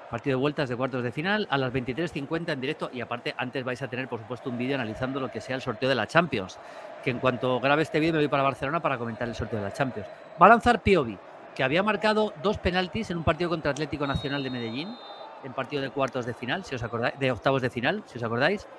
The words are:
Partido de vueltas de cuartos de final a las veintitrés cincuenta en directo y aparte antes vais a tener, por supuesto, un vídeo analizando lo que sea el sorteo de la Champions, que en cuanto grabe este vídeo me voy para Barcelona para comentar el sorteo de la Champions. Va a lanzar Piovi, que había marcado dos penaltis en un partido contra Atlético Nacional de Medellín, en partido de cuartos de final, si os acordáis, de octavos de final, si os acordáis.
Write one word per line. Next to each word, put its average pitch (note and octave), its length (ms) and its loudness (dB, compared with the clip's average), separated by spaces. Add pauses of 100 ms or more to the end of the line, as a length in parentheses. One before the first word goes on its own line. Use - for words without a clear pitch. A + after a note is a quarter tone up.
(120)
Partido C3 260 -2
de B2+ 40 0
vueltas C#3+ 280 0
de B2 60 -2
cuartos B2 280 -2
de A#2+ 80 -2
final G3 380 -2
a C#3 80 2
las C3 160 0
veintitrés C3 380 -2
cincuenta E3 420 -4
en C3 80 -4
directo D#3 320 -4
y B2 80 -6
aparte A#2+ 360 -6
antes B2+ 260 -4
vais B2+ 180 -4
a C3+ 60 -4
tener, B2+ 200 -6
por A#2 120 -6
supuesto, A#2+ 320 -8
un A#2+ 60 -4
vídeo B2+ 180 0
analizando B2+ 440 -2
lo C3 120 -4
que A2 100 -6
sea B2+ 140 -4
el C3 80 -6
sorteo B2+ 260 0
de C3+ 60 4
la A2 100 2
Champions, C3 540 2 (440)
que C3+ 60 0
en B2 80 -2
cuanto B2+ 420 2
grabe C#3+ 220 4
este D#3 180 0
vídeo E3 140 2
me D#3 60 2
voy D3 80 4
para C#3 160 2
Barcelona C#3 380 0
para C#3 180 0
comentar A#2 280 -4
el A#2 60 -6
sorteo A2+ 260 -4
de G2+ 60 -2
la G2 80 -4
Champions. G#2+ 340 -2 (320)
Va E3+ 60 12
a G3+ 40 12
lanzar A#3 340 6
Piovi, C#3 340 4 (380)
que C#3 80 2
había C#3+ 180 4
marcado G#3+ 520 2 (100)
dos G#3 160 2
penaltis F#3 500 0
en E3+ 80 -2
un D#3+ 60 -4
partido E3+ 260 2
contra D#3 220 0
Atlético C#3+ 340 -2
Nacional C#3 380 -2
de C3 80 -2
Medellín, B2+ 440 -6 (480)
en C3 100 -10
partido C3+ 280 -4
de C3+ 80 -2
cuartos C3 380 0
de A#2 80 -4
final, D3+ 280 -4
si C#3 120 -6
os A#2 80 -4
acordáis, A#2 340 0
de C3 140 2
octavos C3 320 2
de B2 80 0
final, D3+ 340 0
si - 140 -12
os A#2 40 -4
acordáis. C3 440 2 (100)